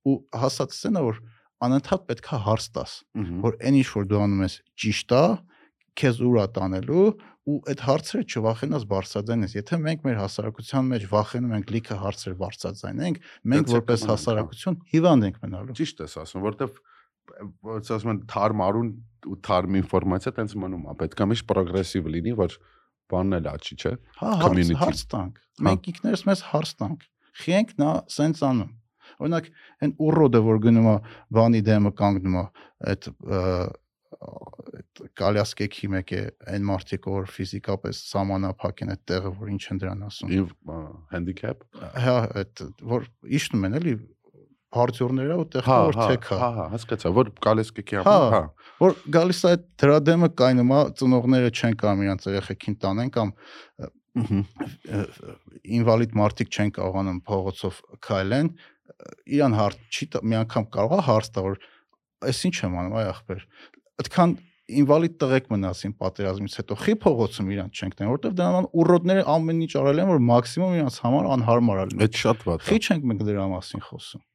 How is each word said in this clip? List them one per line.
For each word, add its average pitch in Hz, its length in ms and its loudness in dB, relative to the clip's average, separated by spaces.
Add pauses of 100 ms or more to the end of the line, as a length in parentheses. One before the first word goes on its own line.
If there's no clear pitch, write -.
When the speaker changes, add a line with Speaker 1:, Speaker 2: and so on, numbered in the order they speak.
Speaker 1:
Ու 135 140 2 (200)
հասկացել 131 600 -2
եմ, 170 100 0
որ 113 140 -2 (420)
անընդհատ 135 480 0
պետք - 160 -6
է 143 160 -6
հարց 107 300 -2
տաս, - 240 -10 (180)
Speaker 2:
Մհմ։ 92 320 -6
Speaker 1:
որ 113 140 -2
այն 135 180 2
ինչ 131 140 4
որ 101 180 -4
դու 104 140 2
անում 98 220 2
ես 95 120 -4 (160)
ճիշտ - 420 -2
է, 139 100 6 (720)
քեզ 127 240 2
ուր 120 200 4
է 98 80 2
տանելու, 98 580 0 (360)
ու 143 180 -2
այդ 143 200 -8
հարցերը 143 440 -2
չվախենաս 117 600 -2
բարձրաձայնես։ 101 680 -4
Եթե 104 220 -4
մենք 156 280 -4
մեր 127 120 -2
հասարակության 110 720 -4
մեջ 120 160 -2
վախենում 107 500 -2
ենք 101 200 -6
լիքը 113 240 -6
հարցեր 98 360 -8
բարձրաձայնենք, 101 840 -8 (240)
մենք 139 260 2
Speaker 2:
Դե 120 60 2
Speaker 1:
որպես 117 260 2
Speaker 2:
ցկանում - 0 -
ենք, 110 80 -4
հա։ 113 60 2
Speaker 1:
հասարակություն 110 720 -4
հիվանդ 160 440 4
ենք 92 120 -6
մնալու։ 104 360 -12
Speaker 2:
Ճիշտ - 240 -6
ես 76 160 -10
ասում, 87 280 -10
որտեվ, 110 340 -6 (840)
ոնց 110 320 -10
ասում 110 200 -2
են, 104 120 -4
թարմ 104 400 0
արուն 110 240 2 (340)
ու 95 160 -10
թարմ 92 380 0
ինֆորմացիա 95 560 0
տենց 107 240 -6
մնում 92 320 -8
է, 71 80 -12
պետք - 240 -6
է 101 80 2
միշտ 113 180 -2
պրոգրեսիվ 92 640 0
լինի, 85 260 -2
որ 98 220 0 (540)
բանն 92 260 0
էլ 78 120 -4
աճի, 73 280 -12
չէ՞։ - 160 -4 (180)
Speaker 1:
Հա, - 200 -6
հարց, 170 140 2
Speaker 2:
Community։ 87 320 4
Speaker 1:
հարց - 280 0
տանք։ 95 300 -8
Speaker 2:
Հա։ - 300 -12
Speaker 1:
Մենք 190 260 2
ինքներս 208 340 -4
մեզ 196 200 0
հարց 156 280 -4
տանք։ - 340 -8 (300)
Խիենք 202 380 0
նա 147 160 0 (160)
սենց 151 340 -2
անում։ 131 300 0 (420)
Օրինակ, 160 380 -4 (320)
այն 147 140 0
ուռոդը, 151 440 6
որ 110 200 4
գնում 113 280 6
է 107 60 6 (340)
բանի 113 320 6
դեմը 104 320 4
կանգնում 95 460 0
է, 90 60 -2 (380)
այդ, - 280 -4
ը, 95 320 -4 (720)
այդ - 880 -20 (100)
կալյասկեքի 101 800 -2
մեկ 92 240 -4
է, 98 80 -4 (240)
այն 101 180 -4
մարդիկ, 98 440 -4
որ 95 200 -4
ֆիզիկապես - 760 -8
սահմանափակ 98 800 -4
են 98 120 -6
այդ - 100 -16
տեղը, 92 280 -4
որ 101 200 -10
ինչ 101 100 -6
են 95 200 -6
դրան 98 220 -8
ասում։ 95 300 -8
Speaker 2:
Ինվ-, 92 280 -2
ա, 80 180 -12 (260)
handicap։ 90 640 -8 (260)
Speaker 1:
Հա, 123 220 2 (140)
այդ, - 340 -8 (160)
որ - 280 -6 (200)
իջնում 110 400 -2
են, 120 100 -2
էլի, 165 160 -2 (800)
բարձյուրները 127 600 0
ու 170 100 -2
տեղ 131 240 -4
Speaker 2:
Հա, 131 80 6
Speaker 1:
որ 101 200 4
Speaker 2:
հա, 113 120 2
Speaker 1:
թեք 127 160 0
է։ - 140 -2
Speaker 2:
հա, 123 100 0
հա, 110 180 -4
հասկացա, 113 460 -4
որ 123 240 4
կալեսկեքի 110 600 0
Speaker 1:
Հա, 95 80 -2
Speaker 2:
համար, 135 280 8
հա։ 78 400 -2
Speaker 1:
որ 185 240 4 (100)
գալիս 170 340 2
է 175 100 4
այդ 175 240 2
դրա 143 260 6
դեմը 165 300 4
կայնում 127 440 4
է, 143 60 6 (120)
ծնողները 127 600 2
չեն 113 260 0
կարող 101 240 0
իրանց 98 240 -2
երեխեքին 98 500 -4
տանեն 104 360 -2
կամ, 107 180 0
ը, - 600 -18 (220)
Speaker 2:
Մհմ։ 104 300 0 (460)
Speaker 1:
ը, 104 160 -4 (640)
ինվալիդ 113 480 2
մարդիկ 107 320 0
չեն 104 220 -2
կարողանում 95 500 -4
փողոցով 95 560 -4 (220)
քայլեն, 113 500 0 (720)
իրան 139 300 2
հարց 104 240 0 (100)
չի - 220 -8
տա, - 100 -4
մի 110 180 0
անգամ 110 300 -2
կարող 117 300 0
է 165 80 0
հարց 110 240 2
տա, 95 160 -4
որ 98 100 -4 (680)
«Էս 131 200 -4
ինչ 180 140 0
եմ 90 180 -4
անում, 92 240 -4
այ 110 100 -2
ախպեր»։ - 380 -10 (520)
Այդքան 170 380 2 (320)
ինվալիդ 147 460 4
տղեկ 131 360 2
մնացին 98 440 -4
պատերազմից 98 600 -6
հետո, 104 240 -8
խի 208 180 2
փողոցում 113 540 0
իրանց 98 300 -8
չենք 95 180 -8
տեն, 104 120 -2
որտեվ 180 280 -2
դրա 175 100 0
համար 180 220 0
ուռոդները 175 540 4
ամեն 160 360 2
ինչ 160 140 -4
արել 139 260 2
են, 190 80 2
որ 156 160 4
մաքսիմում 120 540 4
իրանց 139 200 -2
համար 139 320 0
անհարմար 117 520 4
է - 20 0
լինում։ 98 200 0
Speaker 2:
Էդ - 180 0
շատ 113 260 2
վատ 85 160 -2
է։ - 0 -
Speaker 1:
Խի 220 160 4
չենք 160 240 0
մենք 107 240 0
դրա 101 160 0
մասին 95 400 -6
խոսում։ - 400 -18 (100)